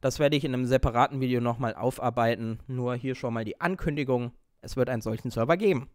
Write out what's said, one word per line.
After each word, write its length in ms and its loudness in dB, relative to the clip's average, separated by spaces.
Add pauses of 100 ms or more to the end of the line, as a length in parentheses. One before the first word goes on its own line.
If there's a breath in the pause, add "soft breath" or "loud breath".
Das 200 -2
werde 160 4
ich 80 0
in 100 -2
einem 120 0
separaten 540 4
Video 200 2
nochmal 340 0
aufarbeiten. 920 0
Nur 260 -2
hier 220 -4
schon 180 -4
mal 100 -4
die 160 -8
Ankündigung, 680 -2 (300)
es 160 -10
wird 120 2
einen 140 -4
solchen 300 -4
Server 240 2
geben. 380 0